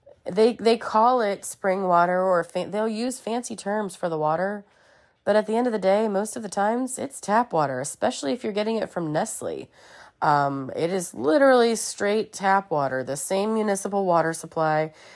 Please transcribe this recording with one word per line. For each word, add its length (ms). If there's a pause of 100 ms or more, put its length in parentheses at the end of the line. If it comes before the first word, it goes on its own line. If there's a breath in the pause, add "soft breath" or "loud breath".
(300)
they, 240
they 220
call 460
it 240
spring 380
water, 380
or 220
fa-, 260
they'll 200
use 320
fancy 340
terms 400
for 140
the 80
water. 480 (600 soft breath)
But 120
at 100
the 80
end 120
of 60
the 60
day, 300
most 260
of 80
the 60
times, 500
it's 220
tap 320
water, 260
especially 540
if 100
you're 80
getting 240
it 140
from 240
Nestle. 560 (520 loud breath)
Um, 540
it 160
is 220
literally 640
straight 560
tap 360
water, 360
the 100
same 380
municipal 520
water 280
supply 580 (240 loud breath)